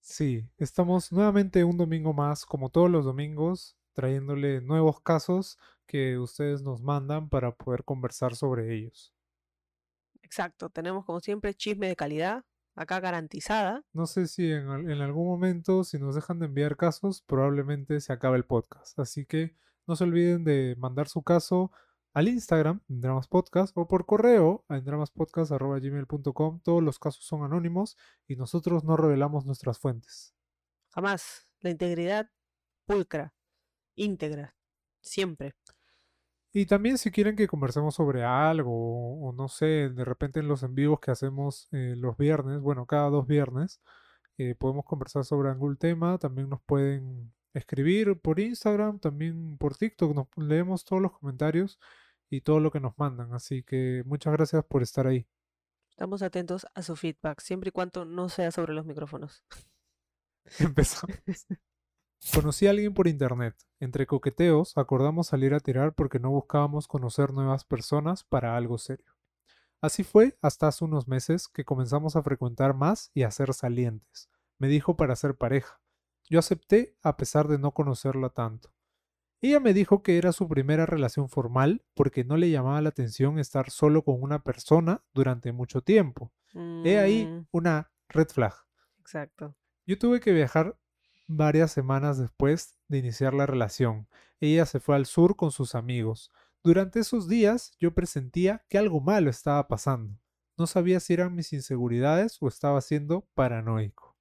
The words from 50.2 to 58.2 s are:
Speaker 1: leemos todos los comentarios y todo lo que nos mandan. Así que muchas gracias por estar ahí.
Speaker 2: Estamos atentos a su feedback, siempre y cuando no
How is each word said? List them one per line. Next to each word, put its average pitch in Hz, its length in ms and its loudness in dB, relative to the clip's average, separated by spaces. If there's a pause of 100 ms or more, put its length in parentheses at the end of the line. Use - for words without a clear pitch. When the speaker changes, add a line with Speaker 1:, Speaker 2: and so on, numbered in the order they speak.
Speaker 1:
leemos 170 480 0
todos 185 160 -2
los 190 120 0
comentarios 151 680 -2 (500)
y 135 120 -4
todo 156 180 2
lo 156 140 2
que 151 80 -4
nos 131 180 -8
mandan. 123 340 -6
Así 123 300 -8
que 127 420 -4
muchas 147 280 -4
gracias 156 320 0
por 135 180 -2
estar 131 240 -2
ahí. 127 220 0 (600)
Speaker 2:
Estamos 190 320 -6
atentos 180 520 -6
a 185 80 -10
su 165 140 -8
feedback, - 440 -8
siempre 190 280 -8
y 180 40 -8
cuando 180 320 -6
no 175 240 -6